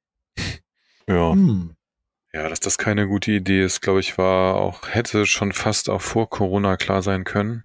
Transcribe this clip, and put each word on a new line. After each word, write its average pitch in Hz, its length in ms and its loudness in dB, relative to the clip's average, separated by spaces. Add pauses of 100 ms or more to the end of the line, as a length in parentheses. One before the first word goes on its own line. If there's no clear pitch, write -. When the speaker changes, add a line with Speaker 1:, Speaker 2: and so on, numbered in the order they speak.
(1080)
Speaker 1:
Ja. 85 260 4
Speaker 2:
Hm. 107 380 4 (640)
Speaker 1:
Ja, 78 140 -6
dass 80 140 -8
das 92 160 -2
keine 104 300 0
gute 101 240 -2
Idee 95 340 2
ist, - 160 -2
glaub 95 160 2
ich, - 200 -4
war 92 380 2
auch, - 320 -4
hätte 107 380 0
schon 98 260 0
fast - 380 -2
auch 101 120 -2
vor - 280 -2
Corona 98 480 0
klar 95 240 0
sein 95 240 -2
können. 113 400 -4